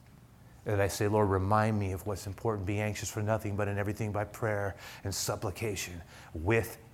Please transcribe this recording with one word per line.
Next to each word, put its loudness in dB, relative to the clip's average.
And 2
I 4
say, 2
"Lord, 6
remind 4
me 0
of -6
what's -4
important. -2
Be 0
anxious -2
for -4
nothing, 0
but 0
in -2
everything -2
by 0
prayer -2
and -2
supplication -4
with 2